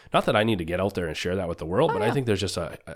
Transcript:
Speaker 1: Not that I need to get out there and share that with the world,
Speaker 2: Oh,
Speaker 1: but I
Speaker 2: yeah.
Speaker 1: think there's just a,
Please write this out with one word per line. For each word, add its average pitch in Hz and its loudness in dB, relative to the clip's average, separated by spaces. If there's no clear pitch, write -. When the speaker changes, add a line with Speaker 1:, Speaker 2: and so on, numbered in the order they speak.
Speaker 1:
Not 180 4
that 131 2
I 107 6
need 110 2
to 85 -4
get 87 -2
out 98 0
there 87 -2
and 76 -4
share 90 -2
that 92 -2
with 85 -4
the 80 -8
world, 104 2
Speaker 2:
Oh, - 0
Speaker 1:
but 92 0
I - 2
Speaker 2:
yeah. - 0
Speaker 1:
think 139 0
there's 101 2
just 92 -2
a, 85 -6